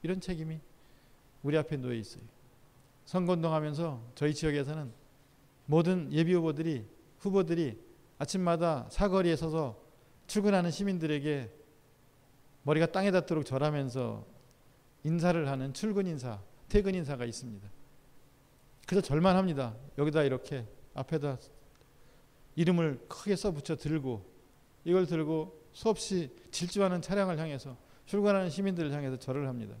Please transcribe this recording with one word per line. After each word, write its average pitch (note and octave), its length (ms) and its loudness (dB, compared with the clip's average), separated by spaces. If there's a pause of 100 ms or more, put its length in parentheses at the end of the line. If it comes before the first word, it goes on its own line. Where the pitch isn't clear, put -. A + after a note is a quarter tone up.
이런 F#3 180 -2
책임이 D#3+ 400 -6 (840)
우리 D3 140 2
앞에 D3 200 0
놓여 B2+ 160 -4
있어요. A2 300 -8 (840)
선거운동하면서 D#3+ 960 0 (140)
저희 D3+ 180 0
지역에서는 D3 580 -2 (760)
모든 D#3+ 460 4
예비 E3 220 4
후보들이, D#3+ 520 0 (340)
후보들이 E3+ 600 0 (380)
아침마다 E3+ 720 0
사거리에 F#3 460 4
서서 D#3 420 -2 (500)
출근하는 G3 440 2
시민들에게 D3+ 800 -2 (1120)
머리가 D#3 240 4
땅에 F#3+ 240 2
닿도록 E3 340 2
절하면서 C3 800 -2 (800)
인사를 E3 440 2
하는 C3+ 260 -4
출근 G3+ 340 -2
인사, B2 340 -6 (280)
퇴근 G3 260 4
인사가 C#3 300 -4
있습니다. G#2+ 440 -12 (1160)
그래서 F#3 180 2
절만합니다. D#3+ 720 2 (220)
여기다 D3+ 260 2
이렇게 C3 420 -2 (280)
앞에다 C#3 440 -4 (1160)
이름을 E3 520 2
크게 - 280 -4
써붙여 E3+ 400 -4
들고 C3 500 -4 (580)
이걸 F3+ 220 2
들고 D#3+ 560 -2 (120)
수없이 F#3 580 -2 (200)
질주하는 F3+ 500 0
차량을 F#3+ 360 0
향해서 C#3+ 380 -8 (300)
출근하는 G3 440 2
시민들을 E3+ 440 0
향해서 C3+ 240 -4
절을 C3+ 300 -4
합니다. A2+ 340 -6